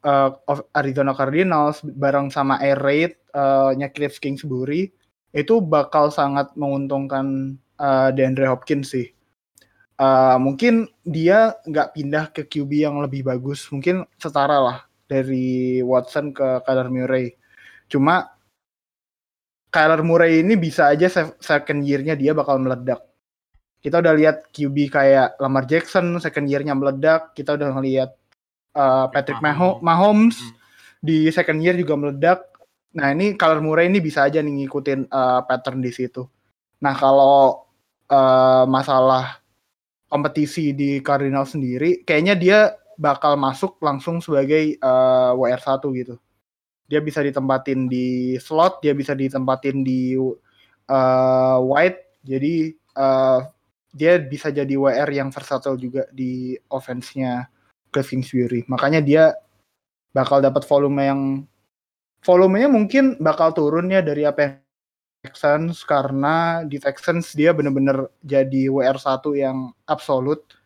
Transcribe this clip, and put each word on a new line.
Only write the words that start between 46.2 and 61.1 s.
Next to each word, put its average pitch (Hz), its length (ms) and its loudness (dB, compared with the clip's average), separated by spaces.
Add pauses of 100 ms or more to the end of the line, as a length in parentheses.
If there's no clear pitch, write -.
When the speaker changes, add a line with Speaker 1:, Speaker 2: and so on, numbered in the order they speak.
Speaker 1:
Dia 151 160 -2
bisa 151 240 -4
ditempatin 131 640 -4
di 127 480 -4
slot, 160 480 -2
dia 147 80 2
bisa 139 240 -4
ditempatin 135 640 -4
di, 127 320 -2 (800)
eh, 131 640 2
wide. 143 640 0
Jadi, 156 560 -4
eh, 131 600 0 (520)
dia 165 280 2
bisa 143 320 -8
jadi 139 240 -2
W 139 160 2
R 143 200 0
yang 135 200 -4
versatile 135 480 -6
juga 131 320 -6
di 127 440 -8 (160)
offense-nya 127 760 -8 (440)
Cliff 135 200 -4
Kingsbury. 123 560 -4
Makanya 139 320 0
dia 156 360 4 (760)
bakal 135 320 2
dapat 139 240 0
volume 143 400 2
yang, 139 140 -2 (1040)